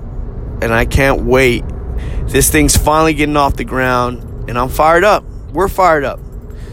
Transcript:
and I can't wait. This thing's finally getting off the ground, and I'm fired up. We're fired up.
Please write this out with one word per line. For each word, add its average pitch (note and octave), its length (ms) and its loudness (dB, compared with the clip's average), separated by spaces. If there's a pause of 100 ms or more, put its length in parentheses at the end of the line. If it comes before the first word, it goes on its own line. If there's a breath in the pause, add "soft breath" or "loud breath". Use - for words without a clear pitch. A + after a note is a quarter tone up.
(600)
and A#2 140 -2
I A#2 100 2
can't C3+ 380 2
wait. A#2+ 420 2 (600 loud breath)
This C3+ 260 0
thing's D3 260 2
finally D#3 380 4
getting D3 240 0
off C#3 180 2
the B2 80 -6
ground, B2 840 -2
and A2+ 80 -4
I'm C3 100 -2
fired D#3+ 360 4
up. G3+ 200 2 (300)
We're F#3 140 0
fired E3 360 2
up. A2+ 160 -6 (520 loud breath)